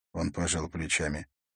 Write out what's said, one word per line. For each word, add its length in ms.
Он 180
пожал 380
плечами. 580